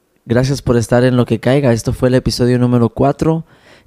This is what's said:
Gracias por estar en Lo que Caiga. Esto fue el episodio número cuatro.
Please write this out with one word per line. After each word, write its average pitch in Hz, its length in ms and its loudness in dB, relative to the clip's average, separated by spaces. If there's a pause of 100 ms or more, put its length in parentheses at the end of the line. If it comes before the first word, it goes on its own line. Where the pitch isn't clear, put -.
(260)
Gracias 131 360 -2
por 123 140 0
estar 120 300 2
en 127 100 2
Lo 123 100 2
que 113 140 -2
Caiga. 135 320 0
Esto 117 220 -2
fue 127 160 0
el 127 60 2
episodio 123 440 0
número 123 300 2
cuatro. 156 560 -2 (420)